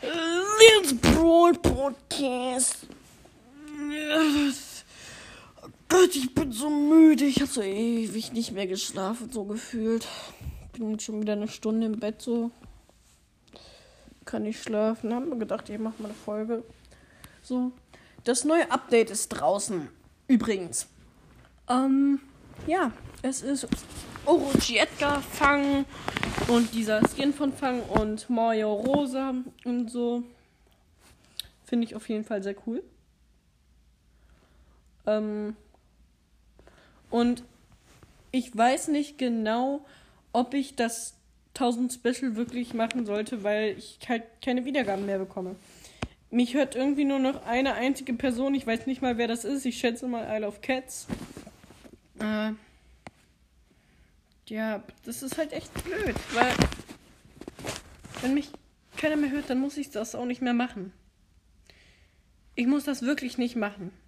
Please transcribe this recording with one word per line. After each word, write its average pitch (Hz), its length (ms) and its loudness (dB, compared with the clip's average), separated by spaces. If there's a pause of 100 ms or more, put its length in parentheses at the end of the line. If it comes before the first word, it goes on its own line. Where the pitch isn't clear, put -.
Leons 359 960 8
Brawl 330 540 8
Podcast. 254 1300 -2 (3000)
Gott, 359 260 8
ich 254 180 -2
bin 285 180 0
so 247 180 -4
müde. 302 560 8
Ich 277 160 2
hab 277 80 -2
so 240 120 -4
ewig 220 720 -2
nicht 233 220 -4
mehr 196 120 -4
geschlafen, 196 680 -4
so 214 120 -6
gefühlt. 220 640 -4 (680)
Bin 220 180 -6
jetzt 214 120 -6
schon 214 180 -6
wieder 208 120 0
eine 208 140 -2
Stunde 220 400 -2
im 220 120 -4
Bett, 220 220 -6
so. 233 280 -2 (1800)
Kann 220 180 -6
nicht 214 200 -6
schlafen. 220 500 0
Haben 254 160 -4
wir 269 80 -4
gedacht, 214 320 -6
ich 214 100 -10
mach 220 200 -6
mal 214 60 -10
eine 208 100 -12
Folge. 220 480 -6 (800)
So. 247 300 -2 (520)
Das 247 220 0
neue 320 260 4
Update 233 400 4
ist - 180 -4
draußen. 185 600 -2 (380)
Übrigens. 208 600 2 (800)
Ähm, 269 540 4 (460)
ja, 269 240 2 (300)
es 262 200 -4
ist 269 260 -2 (580)
Orochi 277 520 4
Edgar 285 440 2
Fang 277 640 2 (640)
und 233 260 4
dieser 214 340 0
Skin 277 260 0
von 277 200 -2
Fang 247 280 -2
und 214 480 -2
Mario 226 420 2
Rosa 262 640 0 (300)
und 247 260 -4
so. 240 340 -4 (1400)
Finde 233 220 -2
ich - 80 -14
auf 220 120 -14
jeden 214 160 -4
Fall 208 200 -4
sehr 196 120 -6 (120)
cool. 247 160 -6 (2250)
Ähm, 214 480 -2 (1500)
und 240 340 2 (880)
ich 247 240 -4
weiß 254 340 4
nicht 294 280 0
genau, 247 680 0 (480)
ob 247 200 0
ich 277 220 -4
das - 400 -4 (400)
tausend 240 360 0
Special 247 440 -2
wirklich 240 400 -6
machen 226 320 -2
sollte, 208 360 -4
weil 208 340 0
ich - 300 -20
halt 226 160 -2 (200)
keine 254 220 -2
Wiedergaben 202 420 -2
mehr 196 120 -2
bekomme. 190 360 -8 (720)
Mich 240 240 2
hört 269 220 0
irgendwie 277 300 0
nur 277 140 2
noch 262 260 -2
eine 247 280 0
einzige 262 400 -2
Person. 254 400 -2
Ich 262 140 -2
weiß 226 180 -2
nicht 269 160 -4
mal, 247 160 0
wer 233 100 0
das 233 180 -4
ist. 277 200 -4
Ich 240 140 -4
schätze 240 280 -2
mal 233 280 -6
Isle 214 120 -4
of 208 140 -10
Cats. - 460 -6 (1120)
Äh, 214 320 -4 (2000)
ja, 220 360 -4 (220)
das 240 180 -10
ist 262 140 -8
halt 320 160 -4
echt - 200 -12 (120)
blöd, 370 300 -4 (180)
weil 247 200 2 (1700)
wenn 254 120 0
mich 285 160 -2 (480)
keiner 311 180 0
mehr 294 160 0
hört, 285 180 -6
dann 254 100 0
muss 285 180 -4
ich 285 140 -8
das 220 220 -6
auch 240 120 -6
nicht 247 160 -6
mehr 247 120 0
machen. 233 380 -4 (1600)
Ich 240 120 0
muss 277 160 2
das 285 180 -4
wirklich 254 360 -2
nicht 240 180 -2
machen. 202 380 -6 (140)